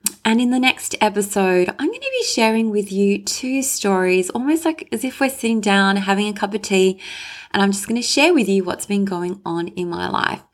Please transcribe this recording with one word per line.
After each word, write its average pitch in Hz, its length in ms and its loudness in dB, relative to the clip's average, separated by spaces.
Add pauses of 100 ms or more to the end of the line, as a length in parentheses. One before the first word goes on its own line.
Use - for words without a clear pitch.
(240)
and 226 180 2
in 247 100 2
the 254 80 2
next - 400 -2
episode, 196 680 2
I'm - 180 -4
gonna 494 120 -4
be 523 240 -4
sharing 220 480 2
with 202 200 -2
you 202 300 2
two 262 400 -4
stories, 185 720 0
almost 294 340 0
like 320 260 -2
as 226 120 -4
if 254 160 -6
we're 262 100 2
sitting 226 320 0
down, 196 360 4
having 196 300 0
a 208 60 -4
cup 202 200 -4
of 208 100 -4
tea, 190 360 2 (520)
and 196 100 0
I'm 202 100 4
just - 160 -4
gonna 240 140 -2
share 302 320 4
with 233 160 4
you 196 140 2
what's - 220 -6
been 202 200 0
going 180 400 -4
on 170 240 -4
in 175 200 -6
my - 200 -6
life. - 320 -2 (120)